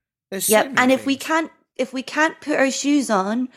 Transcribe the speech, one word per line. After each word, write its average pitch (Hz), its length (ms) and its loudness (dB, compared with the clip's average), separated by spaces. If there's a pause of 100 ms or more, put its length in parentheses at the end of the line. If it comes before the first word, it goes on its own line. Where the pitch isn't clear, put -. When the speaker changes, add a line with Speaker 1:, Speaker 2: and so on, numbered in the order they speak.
(300)
Speaker 1:
There's 190 160 -6
so 208 60 2
Speaker 2:
Yep. 214 140 4
Speaker 1:
many 269 120 -2
Speaker 2:
And 254 140 4
if 254 140 2
we 269 80 0
Speaker 1:
things. - 120 -8
Speaker 2:
can't, 320 260 -2 (240)
if 254 160 -4
we 262 100 -6
can't 311 380 -2
put 285 160 -2
our 269 140 2
shoes 285 400 0
on 220 460 0